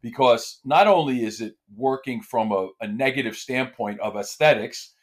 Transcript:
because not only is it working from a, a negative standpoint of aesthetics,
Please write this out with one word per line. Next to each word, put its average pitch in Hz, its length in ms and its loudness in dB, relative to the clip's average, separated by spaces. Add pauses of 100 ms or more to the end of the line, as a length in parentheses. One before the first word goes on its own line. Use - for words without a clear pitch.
because 120 640 2
not 165 220 4
only 147 380 2
is 110 180 -6
it 107 140 -8 (200)
working 131 460 -4
from 110 300 -2
a, 95 180 0 (120)
a 110 60 -8
negative 120 480 -2
standpoint 123 640 -6
of 107 160 -6
aesthetics, 135 880 0